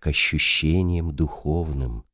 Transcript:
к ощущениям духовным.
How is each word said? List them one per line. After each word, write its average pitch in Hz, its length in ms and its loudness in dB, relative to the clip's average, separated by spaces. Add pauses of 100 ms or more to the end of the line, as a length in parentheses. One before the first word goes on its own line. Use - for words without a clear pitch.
к - 80 -2
ощущениям 82 1040 2
духовным. 71 1000 -2